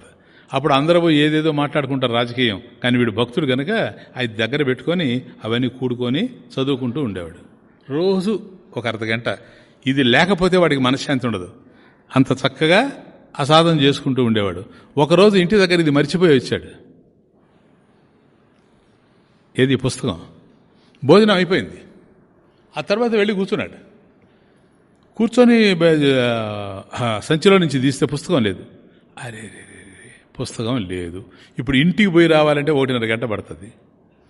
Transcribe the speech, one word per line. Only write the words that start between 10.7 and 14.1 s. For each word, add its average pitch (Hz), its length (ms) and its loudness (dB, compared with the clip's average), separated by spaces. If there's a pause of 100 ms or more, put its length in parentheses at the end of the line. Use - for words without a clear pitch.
మనశ్శాంతి 131 460 -2
ఉండదు, 95 260 -6 (640)
అంత 135 160 2
చక్కగా 165 600 0 (480)
ఆ 143 40 -4
సాధన 160 360 4
చేసుకుంటూ 135 440 0